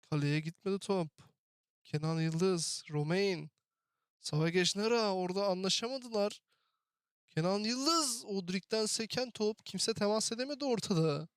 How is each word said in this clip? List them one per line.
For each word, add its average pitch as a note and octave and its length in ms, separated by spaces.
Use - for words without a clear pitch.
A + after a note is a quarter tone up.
Kaleye D3 300
gitmedi F#3+ 380
top. F#3 300
Kenan D#3+ 360
Yıldız. E3 680
Romain. D#3+ 600
Sava D#3 280
Gejnera. G3+ 680
Orada F#3 320
anlaşamadılar. G#3 920
Kenan F3+ 300
Yıldız. B3+ 640
Odrik'ten G3 640
seken A#3 440
top. G#3+ 360
Kimse G3+ 280
temas G#3+ 380
edemedi C4 320
ortada. D#3+ 720